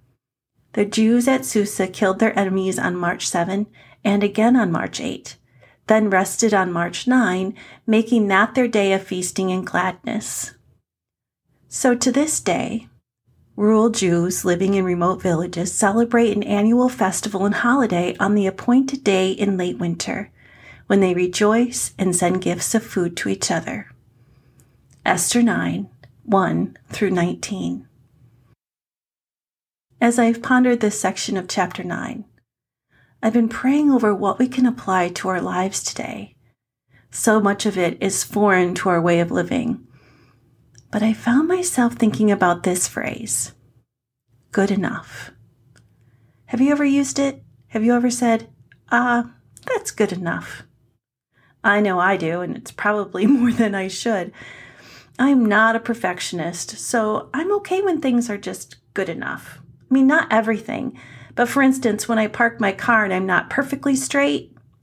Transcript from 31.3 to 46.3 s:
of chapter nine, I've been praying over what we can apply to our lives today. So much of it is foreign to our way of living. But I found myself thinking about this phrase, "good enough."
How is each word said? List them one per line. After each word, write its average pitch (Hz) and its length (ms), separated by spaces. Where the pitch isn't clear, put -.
of 180 140
chapter 180 340
nine, 185 400
I've 220 120
been 233 160
praying 285 420
over 220 240
what 196 240
we 254 80
can 254 180
apply 185 440
to 180 180
our 185 140
lives 185 420
today. - 540
So 220 300
much 202 240
of 190 120
it 175 240
is 190 220
foreign 185 520
to - 120
our 175 140
way 170 180
of 170 100
living. - 560
But 208 140
I 220 80
found 262 380
myself 302 460
thinking 214 360
about 180 320
this 180 240
phrase, - 640
"good 202 180
enough." - 600